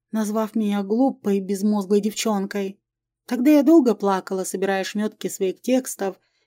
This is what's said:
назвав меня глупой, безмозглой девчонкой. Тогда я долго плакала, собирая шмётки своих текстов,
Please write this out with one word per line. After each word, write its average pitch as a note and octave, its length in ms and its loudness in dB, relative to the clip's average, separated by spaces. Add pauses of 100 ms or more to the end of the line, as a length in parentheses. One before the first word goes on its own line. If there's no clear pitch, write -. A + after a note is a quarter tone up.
(120)
назвав A3 440 -2
меня G3+ 260 -2
глупой, G#3 600 0
безмозглой G3+ 580 0
девчонкой. G3+ 800 -4 (460)
Тогда B3+ 260 2
я C#4+ 120 6
долго B3+ 320 6
плакала, F#3+ 500 -2
собирая F#3+ 400 -2
шмётки G#3+ 420 -6
своих F#3 340 -4
текстов, B3 560 -2 (300)